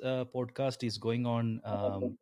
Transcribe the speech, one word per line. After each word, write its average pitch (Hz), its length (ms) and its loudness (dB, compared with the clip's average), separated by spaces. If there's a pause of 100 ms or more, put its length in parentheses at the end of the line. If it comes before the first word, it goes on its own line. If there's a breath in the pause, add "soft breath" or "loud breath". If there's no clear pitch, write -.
uh, 127 220 0
podcast 127 600 -2
is 107 120 0
going 117 280 0
on. 117 380 2
Um, 104 580 0